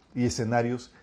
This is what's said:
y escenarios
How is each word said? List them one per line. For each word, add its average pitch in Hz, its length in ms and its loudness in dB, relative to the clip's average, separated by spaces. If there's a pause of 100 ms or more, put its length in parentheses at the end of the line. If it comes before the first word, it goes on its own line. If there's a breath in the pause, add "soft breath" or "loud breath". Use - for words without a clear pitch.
(140)
y 123 120 2
escenarios 120 680 0 (100)